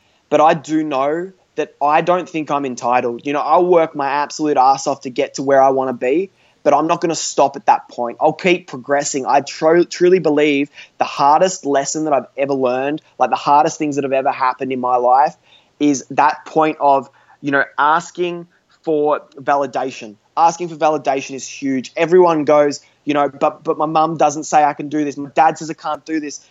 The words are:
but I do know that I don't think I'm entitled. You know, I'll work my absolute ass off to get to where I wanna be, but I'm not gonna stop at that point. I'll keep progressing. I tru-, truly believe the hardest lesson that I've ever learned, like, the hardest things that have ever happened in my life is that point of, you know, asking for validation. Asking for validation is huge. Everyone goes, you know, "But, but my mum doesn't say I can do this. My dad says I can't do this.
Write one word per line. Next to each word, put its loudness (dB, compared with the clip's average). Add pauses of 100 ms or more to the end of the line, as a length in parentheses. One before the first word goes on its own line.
(300)
but 2
I 6
do -2
know -2 (240)
that -6
I 2
don't 0
think -6
I'm -2
entitled. -2
You -4
know, -2
I'll 2
work 2
my -4
absolute -2
ass 4
off -4
to -10
get -4
to -6
where 4
I 6
wanna -2
be, -2 (340)
but 2
I'm 2
not 0
gonna -2
stop -2
at -14
that 0
point. -8
I'll 2
keep 0
progressing. -4
I 2
tru-, 2
truly 2
believe 0 (260)
the -2
hardest 2
lesson -2
that -2
I've 0 (100)
ever -2
learned, -2 (160)
like, 0
the -2
hardest 2
things -4
that -2
have -4
ever 0
happened -4
in -6
my -2
life 2 (440)
is 0
that 0
point 0
of, 2 (340)
you -6
know, 2 (120)
asking -2 (340)
for 0 (160)
validation. -4 (220)
Asking 0
for -14
validation -2
is -12
huge. -6
Everyone 4
goes, 2 (220)
you -4
know, 0
"But, -4
but -4
my -2
mum 0
doesn't 0
say 2
I 2
can -10
do -2
this. -8
My -10
dad 2
says -10
I -6
can't -10
do -6
this. -12